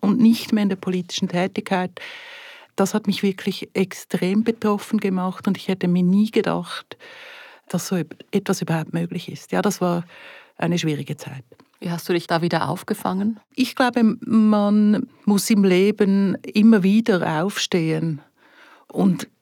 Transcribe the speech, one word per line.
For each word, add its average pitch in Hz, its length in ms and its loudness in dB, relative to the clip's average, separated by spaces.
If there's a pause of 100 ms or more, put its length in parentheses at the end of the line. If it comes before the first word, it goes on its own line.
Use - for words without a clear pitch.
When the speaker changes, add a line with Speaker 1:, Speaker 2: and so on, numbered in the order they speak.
Speaker 1:
und 202 200 2
nicht 226 340 4
mehr 208 100 2
in 196 60 2
der 190 80 -2
politischen 180 500 -4
Tätigkeit. 180 720 -2 (760)
Das 196 200 0
hat 214 100 -2
mich 196 160 0
wirklich 190 520 -4
extrem 190 680 -2
betroffen 214 560 -2
gemacht 185 480 -2
und 190 100 0
ich - 100 -10
hätte 190 200 -2
mir 180 140 2
nie 196 300 4
gedacht, - 640 -4 (720)
dass 175 180 -4
so 185 100 -2 (340)
etwas 196 320 -2
überhaupt 165 300 -4
möglich 170 380 -6
ist. - 200 -14
Ja, 185 100 0
das 196 180 -2
war 175 260 -2 (520)
eine 170 220 -2
schwierige 147 380 -4
Zeit. 135 260 -14 (360)
Speaker 2:
Wie 170 120 -6
hast 170 180 -8
du 185 40 2
dich 170 120 -2
da 170 160 -2
wieder 170 280 -2
aufgefangen? 196 680 -4 (160)
Speaker 1:
Ich 254 200 -2
glaube, 240 460 2
man 214 880 2 (180)
muss 202 260 2
im 202 120 4
Leben 196 760 4
immer 214 400 4
wieder 185 640 2
aufstehen 160 760 -2 (680)
und 185 360 2 (140)